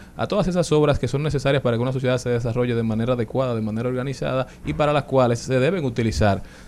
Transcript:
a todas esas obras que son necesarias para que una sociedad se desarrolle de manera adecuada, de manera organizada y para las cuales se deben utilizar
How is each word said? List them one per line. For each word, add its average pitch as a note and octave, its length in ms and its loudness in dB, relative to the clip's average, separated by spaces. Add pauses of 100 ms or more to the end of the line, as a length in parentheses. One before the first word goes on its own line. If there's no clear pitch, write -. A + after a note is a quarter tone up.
(160)
a A#2+ 100 -4
todas F#3 220 0
esas F3 240 0
obras D3 260 4
que C3 80 -2
son C3+ 160 -2
necesarias C#3 400 0
para A#2 140 2
que A#2 60 0
una C3 100 -2
sociedad B2+ 260 0
se B2 120 -4
desarrolle A#2+ 440 0
de A#2 80 0
manera A2+ 300 0
adecuada, B2 420 -2
de A2 60 -2
manera A2 280 -2
organizada C3 600 -4 (180)
y D#3 60 -2
para D3+ 200 2
las C#3+ 120 0
cuales B2 340 2
se C3 220 0
deben D#3+ 240 0
utilizar A2 580 2 (260)